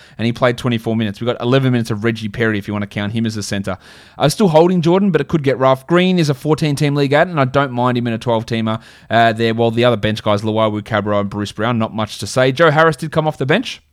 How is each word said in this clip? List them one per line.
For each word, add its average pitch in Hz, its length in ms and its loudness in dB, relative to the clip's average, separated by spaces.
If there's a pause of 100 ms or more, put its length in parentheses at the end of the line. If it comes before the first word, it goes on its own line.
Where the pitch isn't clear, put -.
(180)
and 110 80 -4
he 117 80 0
played 123 240 0
twenty-four 117 380 -2
minutes. 110 260 -4
We've 117 60 -2
got 120 120 -2
eleven 131 320 2
minutes 120 200 0
of 104 120 -4
Reggie 110 260 -2
Perry 110 280 -2
if 98 100 -6
you 104 60 -4
wanna 104 140 -4
count 101 260 -6
him 113 140 -2
as 110 100 -4
a 104 60 -6
center. 98 340 -6 (400)
I'm 147 140 2
still 214 160 2
holding 170 340 2
Jordan, 185 300 2
but 156 100 0
it 131 60 -6
could 156 160 -2
get 127 160 0
rough. 131 260 2
Green 180 320 2
is 151 140 0
a - 20 0
fourteen 151 420 -2
team 143 200 0
league 143 180 0
ad, 156 140 4
and 170 120 -4
I 135 60 4
don't 135 260 0
mind 123 240 0
him 120 120 -2
in 117 60 -2
a 113 40 -4
twelve 113 300 -2
teamer, 110 340 -2 (300)
uh, 113 220 4
there, 113 200 0
while 117 160 2
the 117 160 2
other 120 120 4
bench 107 260 -2
guys, 104 180 0
Lawau 107 400 0
Cabarro 104 400 -2
and 101 80 -4
Bruce 104 220 -6
Brown, 117 260 -2
not 110 160 -2
much 107 240 -6
to - 80 -8
say. 131 260 2
Joe 160 200 4
Harris 160 240 4
did 160 160 -10
come 156 160 0
off 147 100 -4
the 135 80 -4
bench. 160 480 -2